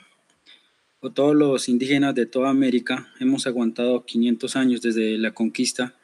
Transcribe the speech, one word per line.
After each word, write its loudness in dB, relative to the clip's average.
o -10
todos 2
los 2
indígenas 2
de 0
toda -2
América, 0
hemos 0
aguantado -2
quinientos 0
años 2
desde 0
la -2
conquista -4